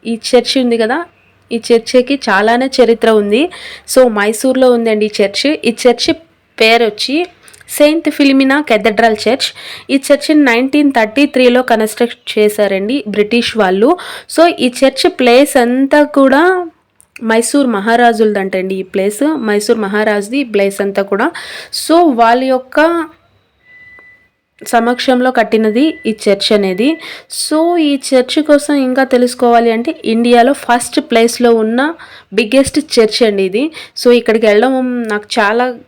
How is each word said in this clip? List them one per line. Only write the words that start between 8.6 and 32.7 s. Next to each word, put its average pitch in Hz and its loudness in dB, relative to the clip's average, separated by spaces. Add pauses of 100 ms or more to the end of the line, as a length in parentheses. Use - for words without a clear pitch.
cathedral 220 0
church. 254 -2 (380)
ఈ 277 0
చర్చిని 285 2
నైన్టీన్ 269 2
థర్టీ 226 0
త్రీలో 254 2
కన్‌స్ట్రక్ట్ 233 -2
చేశారండి 208 -2 (100)
బ్రిటిష్ 208 -2
వాళ్ళు. 202 2 (360)
So, - 0 (140)
ఈ 247 0
చర్చ్ 262 0
ప్లేస్ 254 2
అంతా 269 2 (120)
కూడా 269 4 (720)
మైసూర్ 233 0
మహారాజులదంటండి 208 0
ఈ 190 -8
ప్లేస్. 196 -4 (200)
మైసూర్ 214 0
మహారాజుది 208 -2
ఈ 277 -2
ప్లేస్ 202 -2
అంతా 196 -2
కూడా. 202 -2 (480)
So, - -2 (180)
వాళ్ళ 233 2
యొక్క 262 -4 (1900)
సమక్షంలో 247 0
కట్టినది 220 0 (180)
ఈ 226 -2
చర్చ్ 196 -2
అనేది. 202 0 (460)
So, - -4 (220)
ఈ 302 0 (120)
చర్చ్ 254 0
కోసం 294 2
ఇంకా 254 0
తెలుసుకోవాలి 247 2
అంటే 233 -4 (120)
ఇండియాలో 240 2
ఫస్ట్ - -2
ప్లేస్లో 233 2
ఉన్న 226 -2 (540)
బిగ్గెస్ట్ 254 0 (100)